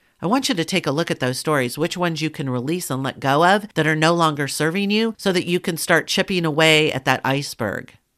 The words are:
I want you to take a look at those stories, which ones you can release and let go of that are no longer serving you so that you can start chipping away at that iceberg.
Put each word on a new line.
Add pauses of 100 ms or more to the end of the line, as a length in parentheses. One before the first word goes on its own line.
(220)
I
want
you
to
take
a
look
at
those
stories,
which
ones
you
can
release
and
let
go
of
that
are
no
longer
serving
you
so
that
you
can
start
chipping
away
at
that
iceberg. (240)